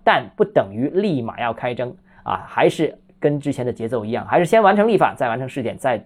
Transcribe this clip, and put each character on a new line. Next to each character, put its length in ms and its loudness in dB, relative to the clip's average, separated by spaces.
但 180 4
不 80 2
等 260 0
于 200 -4
立 320 0
马 180 -8
要 140 -2
开 200 -6
征 180 -8
啊， 240 -4
还 220 2
是 260 -2
跟 220 0
之 100 -6
前 140 -4
的 80 -2
节 160 -6
奏 160 -4
一 60 -6
样， 160 -4
还 120 2
是 60 4
先 180 4
完 140 6
成 100 4
立 120 4
法， 180 2
再 140 -2
完 80 -2
成 100 -6
试 140 -8
点， 160 -4
再 280 -2